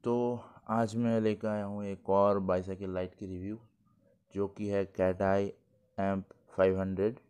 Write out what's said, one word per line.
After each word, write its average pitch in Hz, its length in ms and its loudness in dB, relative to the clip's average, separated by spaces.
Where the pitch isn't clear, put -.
तो 120 400 0
आज 110 280 0
मैं 117 260 2
लेकर 110 260 0
आया 104 180 -2
हूँ 104 200 -8
एक 98 240 -8
और 101 300 6
बाईसाइकिल 92 540 -2
लाइट 92 220 -6
की 104 100 -12
रिव्यू, 92 340 -8
जो 98 120 -2
कि 104 200 -8
है 98 260 -2
Cat 92 280 0
Eye 98 280 2
Amp 98 220 0
फ़ाइव 95 300 4
हंड्रेड 95 400 -2